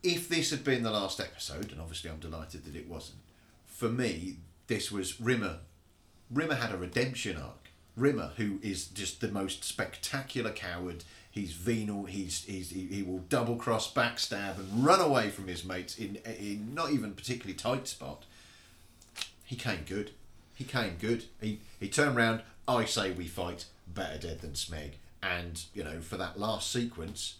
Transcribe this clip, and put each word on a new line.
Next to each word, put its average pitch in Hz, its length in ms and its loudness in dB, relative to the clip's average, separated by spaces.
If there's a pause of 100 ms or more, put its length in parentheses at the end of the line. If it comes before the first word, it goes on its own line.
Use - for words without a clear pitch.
If 170 260 2
this 160 220 4
had 147 140 0
been 127 200 6
the 110 80 2
last 101 280 2
episode, - 520 -6
and - 80 -10
obviously 82 300 -8
I'm 78 100 -8
delighted 78 440 -8
that 80 120 -10
it 80 120 -10
wasn't, 82 300 -10 (480)
for - 220 0
me, 92 480 0 (320)
this 104 240 2
was 92 280 -2
Rimmer. 110 380 4 (720)
Rimmer 151 240 4
had 117 180 0
a 95 40 -2
redemption 92 600 0
arc. 65 340 -10 (260)
Rimmer, 117 400 4
who 101 260 0
is 98 240 -2
just 95 340 -6
the 110 80 0
most 98 360 -2
spectacular - 880 -2
coward, 87 500 -4 (280)
he's 98 220 -4
venal, 104 520 0
he's, 92 400 -4
he's, 92 260 -6
he, 92 160 -4
he 98 160 -2
will 92 160 -2 (100)
double-cross, 120 640 2
backstab 101 680 0
and 101 260 2
run 185 160 10
away 131 300 8
from 98 180 -6
his 85 160 -4
mates 92 340 -4
in, 101 180 -4 (220)
in 104 360 -4
not 156 180 2
even 107 220 2
particularly 113 400 -4
tight 135 340 0
spot. - 360 -8 (1200)
He 123 120 -6
came 98 280 0
good. 95 280 -4 (420)
He - 100 -10
came 107 360 0
good. 117 240 2 (160)
He, 107 180 -2 (220)
he 101 80 -4
turned 147 280 4
round, 113 260 6 (260)
"I 117 160 6
say 98 260 2
we 90 160 -2
fight, 87 380 -4 (220)
better 85 320 -4
dead 80 240 -6
than 76 100 -6
Smeg." 73 400 -4 (300)
And, 87 380 0 (140)
you 98 80 -4
know, 78 180 -4
for 85 180 -6
that 87 200 -4
last 107 320 0
sequence, 117 680 -2